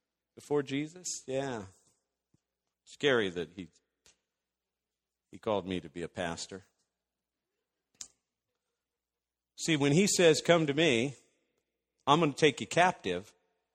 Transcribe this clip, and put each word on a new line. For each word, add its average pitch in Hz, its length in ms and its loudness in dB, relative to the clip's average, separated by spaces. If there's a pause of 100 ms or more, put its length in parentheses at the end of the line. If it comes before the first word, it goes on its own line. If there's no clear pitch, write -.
(340)
Before 147 280 -2
Jesus? 151 640 -8
Yeah. 131 360 -6 (1200)
Scary 120 440 0
that 85 260 -8
he, 92 140 -14 (1600)
he - 80 -20
called 101 280 -2
me 92 140 -2
to 82 80 -14
be 87 140 -10
a 80 60 -8
pastor. 90 560 -8 (3000)
See, 160 200 -2
when 143 160 2
he 190 140 4
says, 160 380 4
"Come 165 220 4
to 143 80 -2
me, 139 400 2 (920)
I'm 143 120 4
gonna 156 140 0
take 143 280 2
you 110 60 -6
captive," 98 640 0 (420)